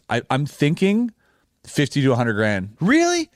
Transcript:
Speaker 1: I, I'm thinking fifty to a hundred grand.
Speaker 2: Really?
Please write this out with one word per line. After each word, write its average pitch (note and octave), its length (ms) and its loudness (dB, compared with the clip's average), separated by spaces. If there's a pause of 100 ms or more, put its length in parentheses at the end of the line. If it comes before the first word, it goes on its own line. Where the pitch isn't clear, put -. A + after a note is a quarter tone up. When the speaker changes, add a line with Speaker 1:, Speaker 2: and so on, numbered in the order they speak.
Speaker 1:
I, A#2+ 200 -2
I'm C3+ 180 0
thinking G3 640 0 (540)
fifty C#3+ 360 -2
to C3+ 100 4
a A#2+ 40 2
hundred A#2 180 0
grand. G#2 480 -2
Speaker 2:
Really? E4 540 2